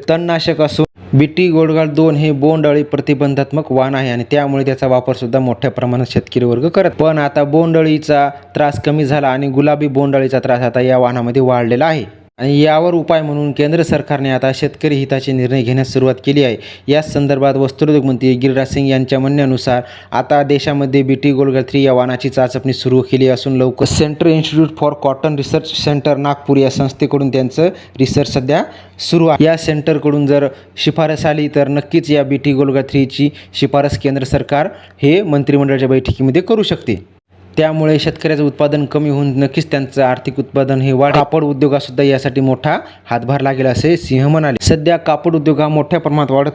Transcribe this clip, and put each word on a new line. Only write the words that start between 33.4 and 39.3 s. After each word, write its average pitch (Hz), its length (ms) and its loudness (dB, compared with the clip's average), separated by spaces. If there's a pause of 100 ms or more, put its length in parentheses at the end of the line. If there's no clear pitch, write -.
शिफारस 143 440 0
केंद्र 135 260 -2
सरकार 143 440 -2 (340)
हे 160 200 4
मंत्रिमंडळाच्या 139 640 0
बैठकीमध्ये 131 540 0
करू 220 200 0
शकते. 117 540 -6 (400)
त्यामुळे 156 420 2
शेतकऱ्याचं 151 460 -2
उत्पादन 147 400 0
कमी 147 260 -2
होऊन 139 280 -2